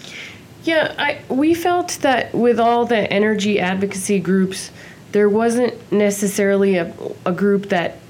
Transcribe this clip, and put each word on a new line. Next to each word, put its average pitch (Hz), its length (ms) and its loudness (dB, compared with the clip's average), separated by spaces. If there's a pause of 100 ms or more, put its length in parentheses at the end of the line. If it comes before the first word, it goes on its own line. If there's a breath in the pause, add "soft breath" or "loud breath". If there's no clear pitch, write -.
(640 loud breath)
Yeah, 320 340 2
I, 285 220 -2 (100)
we 294 240 2
felt 349 480 -2
that 262 320 0
with 233 260 2
all 233 260 2
the 220 260 0
energy 202 480 0
advocacy 190 600 -2
groups, 185 520 0 (400 loud breath)
there 208 180 4
wasn't 233 440 2 (180)
necessarily 196 840 2
a, 170 160 -4 (320)
a 185 60 -2
group 196 380 0
that 175 300 -2 (100)